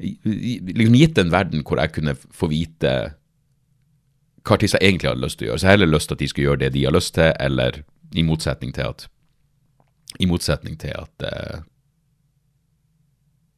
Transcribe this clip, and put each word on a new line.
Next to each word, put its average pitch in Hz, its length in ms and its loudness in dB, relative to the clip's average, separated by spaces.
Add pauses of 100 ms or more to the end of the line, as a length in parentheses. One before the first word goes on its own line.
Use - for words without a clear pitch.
i, - 140 -8 (100)
i, 110 400 -4
liksom 110 320 4
gitt 156 240 4
en 82 120 2
verden 80 280 0
hvor 69 160 -4
jeg 76 240 -2
kunne 73 160 -2
få - 320 -6
vite 78 440 -2 (1500)
hva 107 140 2
artister - 260 2
egentlig 92 240 2
hadde 62 160 -2
lyst 71 160 -6
til - 80 -8
å 55 60 -4
gjøre, 78 100 -4
så 95 60 2
jeg 98 80 8
heller 90 160 4
lyst 76 180 2
til 76 80 -4
at - 60 -6
de 69 80 -2
skal 69 160 -2
gjøre 69 160 2
det 67 100 0
de 69 140 0
har 76 80 2
lyst - 180 2
til, 82 140 4 (180)
eller 64 300 0 (420)
i 82 80 2
motsetning 76 480 -2
til 65 160 -6
at, - 140 -14 (1120)
i 95 80 -2
motsetning 85 560 -2
til - 160 -8
at, - 300 -12
eh, - 320 -10 (2000)